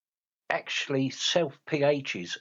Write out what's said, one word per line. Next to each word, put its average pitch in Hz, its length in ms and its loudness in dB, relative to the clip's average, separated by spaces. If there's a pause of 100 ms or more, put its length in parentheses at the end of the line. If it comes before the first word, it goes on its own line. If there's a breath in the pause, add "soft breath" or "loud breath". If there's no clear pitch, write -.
(480)
actually 135 600 -2
self - 560 0
P 147 160 0
Hs, 131 580 0